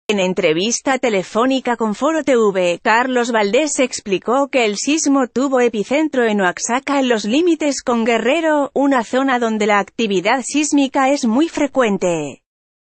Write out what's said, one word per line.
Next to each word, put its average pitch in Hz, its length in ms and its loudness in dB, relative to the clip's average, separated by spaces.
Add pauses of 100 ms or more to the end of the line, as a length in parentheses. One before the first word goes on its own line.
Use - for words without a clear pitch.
En 208 100 -2
entrevista 185 800 0
telefónica 240 760 -2
con 220 180 -2
Foro 311 280 -2
T 262 140 2
V, 185 460 0
Carlos 247 480 0
Valdés 233 480 0
explicó 247 680 -2
que 247 180 2
el 208 100 -2
sismo 277 520 0
tuvo 262 320 0
epicentro 240 680 0
en 208 160 0
Oaxaca, 240 560 -2
en 262 100 2
los 220 160 0
límites 294 580 0
con 233 220 0
Guerrero, 277 680 0
una 262 300 2
zona 262 340 0
donde 220 280 0
la 208 120 2
actividad 202 680 0
sísmica 277 640 0
es 277 140 0
muy 254 240 2
frecuente. 190 920 -2 (560)